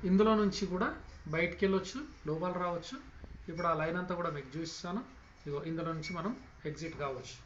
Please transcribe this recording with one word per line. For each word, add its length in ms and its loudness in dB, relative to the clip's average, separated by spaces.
ఇందులో 220 10
నుంచి 220 2
కూడా 140 2
బయటికి 300 2
వెళ్ళొచ్చు, 340 2
లోపల 220 0
రావచ్చు. 320 -2
ఇప్పుడు 220 0
ఆ 100 4
లైన్ 200 2
అంతా 200 -2
కూడా 160 0
మీకు 180 -8
చూపిస్తాను. 460 -4
ఇదిగో 160 -2
ఇందులో 280 -2
నుంచి 200 -6
మనం 160 0
ఎగ్జిట్ 340 -6
కావచ్చు. 420 -6